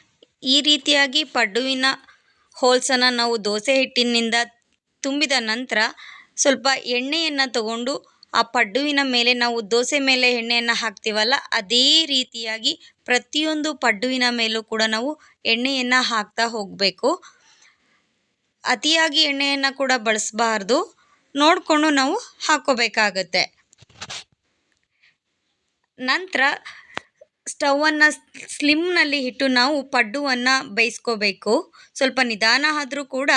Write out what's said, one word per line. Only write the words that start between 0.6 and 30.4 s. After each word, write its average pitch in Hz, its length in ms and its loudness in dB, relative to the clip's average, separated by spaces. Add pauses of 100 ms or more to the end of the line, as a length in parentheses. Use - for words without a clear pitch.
ರೀತಿಯಾಗಿ 285 640 2
ಪಡ್ಡುವಿನ 254 640 -2 (680)
ಹೋಲ್ಸನ್ನ 254 560 2
ನಾವು 233 340 -2
ದೋಸೆ 208 340 0
ಹಿಟ್ಟಿನಿಂದ 240 560 0 (680)
ತುಂಬಿದ 285 360 -2
ನಂತರ 226 400 -4 (580)
ಸ್ವಲ್ಪ 269 320 2 (160)
ಎಣ್ಣೆಯನ್ನ 277 600 -2
ತಗೊಂಡು 240 760 -6 (120)
ಆ 233 80 2
ಪಡ್ಡುವಿನ 247 600 0
ಮೇಲೆ 247 320 2
ನಾವು 233 360 -2
ದೋಸೆ 247 280 2
ಮೇಲೆ 254 360 2
ಎಣ್ಣೆಯನ್ನ 233 380 0
ಹಾಕ್ತೀವಲ್ಲ, 220 640 0 (180)
ಅದೇ 254 540 2
ರೀತಿಯಾಗಿ 233 720 -4 (240)
ಪ್ರತಿಯೊಂದು 302 720 -2
ಪಡ್ಡುವಿನ 247 560 -2
ಮೇಲೂ 226 320 -2
ಕೂಡ 220 260 -4
ನಾವು 240 300 -4 (260)
ಎಣ್ಣೆಯನ್ನ 247 540 -2
ಹಾಕ್ತಾ 226 480 -2
ಹೋಗ್ಬೇಕು. 208 760 -2 (1400)
ಅತಿಯಾಗಿ 311 580 2
ಎಣ್ಣೆಯನ್ನ 277 480 0
ಕೂಡ 262 260 -2
ಬಳಸ್ಬಾರ್ದು, 220 1040 -2 (380)
ನೋಡ್ಕೊಂಡು 311 540 4
ನಾವು 277 260 2
ಹಾಕೋಬೇಕಾಗತ್ತೆ. 220 1500 -2 (2250)
ನಂತರ 269 420 -2 (1080)
ಸ್ಟವನ್ನು 302 640 2 (440)
ಸ್ಲಿಮ್‌ನಲ್ಲಿ 302 680 2
ಇಟ್ಟು 254 220 -2
ನಾವು 262 360 2
ಪಡ್ಡುವನ್ನ 254 640 -2 (140)